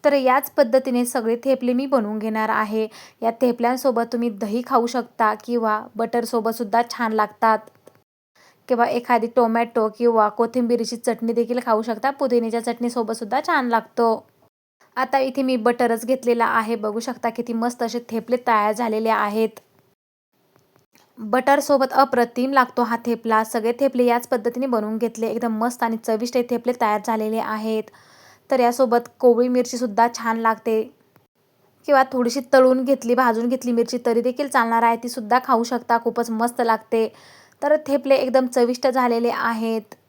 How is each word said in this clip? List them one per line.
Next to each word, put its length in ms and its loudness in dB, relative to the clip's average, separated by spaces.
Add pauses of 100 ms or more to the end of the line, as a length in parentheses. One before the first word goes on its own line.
तर 80 4
याच 380 2
पद्धतीने 540 2
सगळे 400 -2
थेपले 280 0
मी 140 -2
बनवून 320 -2
घेणार 300 -2
आहे. 400 -2 (340)
या 80 2
थेपल्यांसोबत 720 0 (100)
तुम्ही 180 -2
दही 360 -4
खाऊ 200 2
शकता 480 -2
किंवा 520 -2 (100)
बटरसोबतसुद्धा 960 -2
छान 220 -4
लागतात 460 0 (1080)
किंवा 180 2
एखादी 400 0 (100)
टोमॅटो 520 2 (100)
किंवा 300 4
कोथिंबिरीची 680 -2
चटणी 360 -4
देखील 340 0
खाऊ 160 2
शकता. 280 -2
पुदिन्याच्या 540 0
चटणीसोबतसुद्धा 840 -4
छान 220 0
लागतो. 580 0 (680)
आता 220 -2
इथे 240 -2
मी 140 0
बटरच 500 0
घेतलेला 380 0
आहे. 300 0
बघू 260 -4
शकता 300 -6
किती 220 -8
मस्त 300 -4
असे 260 -4
थेपले 280 -4 (100)
तयार 260 2
झालेले 360 -2
आहेत. 520 0 (1600)
बटरसोबत 760 2
अप्रतिम 600 2
लागतो 300 2
हा 220 -2
थेपला. 400 0
सगळे 360 -2
थेपले 240 2
याच 240 2
पद्धतीने 380 -2
बनवून 320 -2
घेतले. 280 -4
एकदम 260 -4
मस्त 300 -2
आणि 140 -2
चविष्ट 400 -4
हे 140 2
थेपले 300 -2
तयार 260 2
झालेले 320 -2
आहेत. 440 -4 (680)
तर 100 2
यासोबत 480 2 (100)
कोवळी 300 4
मिरचीसुद्धा 600 0 (100)
छान 180 -2
लागते 580 -2 (920)
किंवा 160 6 (100)
थोडीशी 280 0 (120)
तळून 320 6
घेतली, 300 0
भाजून 340 2
घेतली 240 -2
मिरची 340 0
तरी 140 2
देखील 280 -4
चालणार 340 2
आहे, 140 2
तीसुद्धा 480 -2
खाऊ 180 2
शकता. 360 -2
खूपच 320 -2
मस्त 340 -2
लागते. 480 0 (500)
तर 140 4 (100)
थेपले 280 2
एकदम 320 2
चविष्ट 420 0
झालेले 460 0
आहेत. 600 -4 (140)